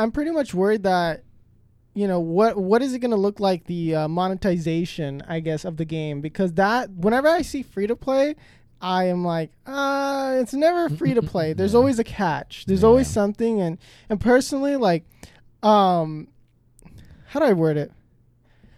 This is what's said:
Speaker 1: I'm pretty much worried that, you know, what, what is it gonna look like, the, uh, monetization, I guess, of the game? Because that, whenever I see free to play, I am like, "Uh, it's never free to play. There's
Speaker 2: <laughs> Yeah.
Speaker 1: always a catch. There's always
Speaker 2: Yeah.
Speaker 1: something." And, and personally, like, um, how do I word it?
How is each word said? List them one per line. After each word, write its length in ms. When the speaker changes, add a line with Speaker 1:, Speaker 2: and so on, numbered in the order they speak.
Speaker 1:
I'm 120
pretty 180
much 240
worried 300
that, 400
you 140
know, 140
what, 360
what 260
is 120
it 60
gonna 160
look 240
like, 240
the, 320
uh, 120
monetization, 1200
I 120
guess, 240
of 120
the 80
game? 360
Because 320
that, 380
whenever 380
I 140
see 220
free 240
to 80
play, 400
I 260
am 180
like, 260
"Uh, 720
it's 140
never 340
free 260
to 80
play. 300
There's 200
Speaker 2:
<laughs> 20
Yeah. 60
Speaker 1:
always 180
a 60
catch. 640
There's 180
always 240
Speaker 2:
Yeah. 60
Speaker 1:
something." 460
And, 160
and 120
personally, 560
like, 280
um, 640
how 140
do 60
I 60
word 240
it? 160